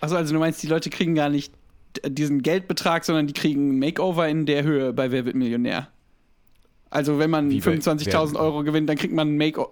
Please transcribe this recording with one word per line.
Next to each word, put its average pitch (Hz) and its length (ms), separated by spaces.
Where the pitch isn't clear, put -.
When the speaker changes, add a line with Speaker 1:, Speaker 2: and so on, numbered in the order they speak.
Speaker 1:
Ach 156 100
so, 180 60
also 156 160
du 160 60
meinst, 160 240
die 151 60
Leute 160 220
kriegen 165 260
gar 147 120
nicht 147 240
d-, 175 40
diesen 143 340
Geldbetrag, 170 640
sondern 156 220
die 143 60
kriegen 143 380
ein 131 100
Makeover 170 480
in 156 180
der 147 160
Höhe 139 300
bei 131 180
Wer 127 140
wird 123 100
Millionär? 120 540
Also 147 240
wenn 156 120
man 151 180
Speaker 2:
Wie 139 80
bei 135 60
Speaker 1:
fünfundzwanzigtausend 156 760
Euro 151 260
gewinnt, 151 220
dann 147 120
kriegt 175 160
man 156 140
ein 147 100
Makeover. 151 340